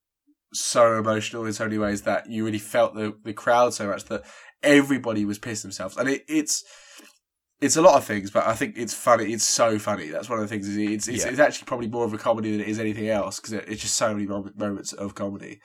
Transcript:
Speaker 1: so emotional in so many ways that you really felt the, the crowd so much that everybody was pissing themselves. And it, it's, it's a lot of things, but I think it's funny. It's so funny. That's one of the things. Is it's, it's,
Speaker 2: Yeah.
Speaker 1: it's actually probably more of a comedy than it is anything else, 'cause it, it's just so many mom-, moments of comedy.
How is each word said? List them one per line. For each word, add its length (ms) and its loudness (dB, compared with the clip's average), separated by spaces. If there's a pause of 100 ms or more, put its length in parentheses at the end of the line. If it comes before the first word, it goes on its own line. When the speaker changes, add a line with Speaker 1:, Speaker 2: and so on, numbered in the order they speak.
(520)
Speaker 1:
so 460 4
emotional 480 -2
in 80 -4
so 120 -4
many 120 -2
ways 260 0
that 240 -2
you 160 -2
really 140 0
felt 380 0
the, 280 -4
the 100 -8
crowd 400 4
so 140 -4
much 180 -4
that 200 -8 (380)
everybody 600 4
was 120 -4
pissing 260 -8
themselves. 320 -10
And 140 0
it, 180 -2
it's, 360 0 (960)
it's 140 4
a 60 6
lot 160 10
of 80 0
things, 260 -4
but 160 2
I 80 2
think 220 -6
it's 180 -6
funny. 360 2
It's 120 -2
so 340 2
funny. 300 -4
That's 220 -8
one 100 -2
of 40 -4
the 40 -4
things. 200 -6
Is 100 -4
it's, 300 -2
it's, 180 -2
Speaker 2:
Yeah. 60 -2
Speaker 1:
it's 80 -2
actually 260 2
probably 220 -4
more 180 -2
of 80 -2
a 40 -4
comedy 340 0
than 100 0
it 60 -4
is 120 -4
anything 300 -2
else, 300 -2
'cause 120 -12
it, 160 -6
it's 140 -8
just 140 -2
so 180 2
many 120 -2
mom-, 300 -6
moments 380 -4
of 200 -8
comedy. 520 -8